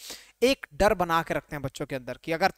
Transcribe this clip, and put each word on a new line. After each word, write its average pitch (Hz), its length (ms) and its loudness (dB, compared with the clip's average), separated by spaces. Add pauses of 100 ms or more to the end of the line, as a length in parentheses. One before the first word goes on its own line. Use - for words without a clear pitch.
(440)
एक 262 300 2
डर 196 220 4
बना 170 280 2
के 170 100 -4
रखते 151 220 -6
हैं 139 80 -8
बच्चों 135 220 -8
के 139 100 -8
अंदर 127 280 -8
कि 160 80 -4
अगर 175 260 2